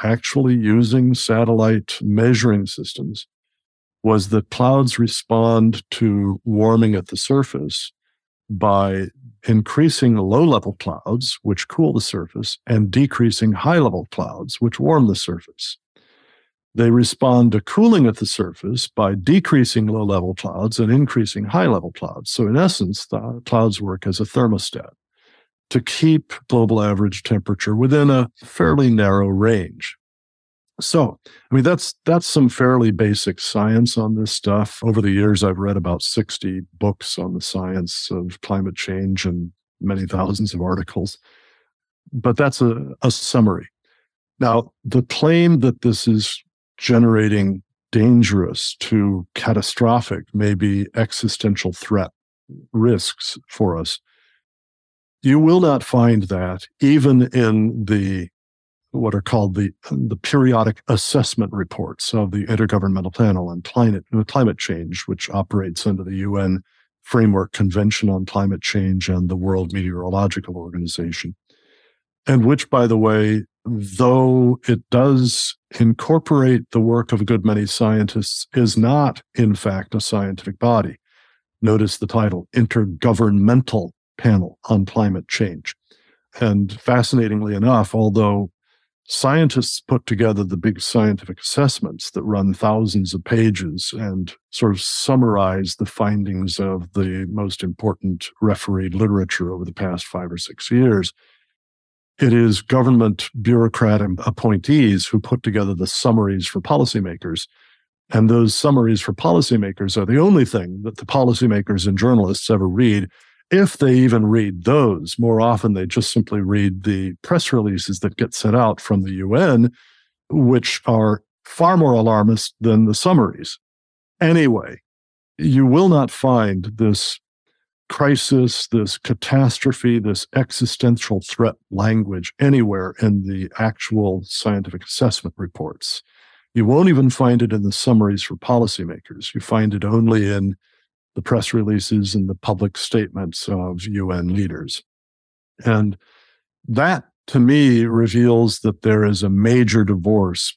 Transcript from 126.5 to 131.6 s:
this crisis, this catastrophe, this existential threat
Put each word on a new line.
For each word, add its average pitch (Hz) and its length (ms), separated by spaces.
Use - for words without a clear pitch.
this 107 460
crisis, 135 800
this 107 320
catastrophe, 127 1040
this 101 340
existential 120 880
threat - 340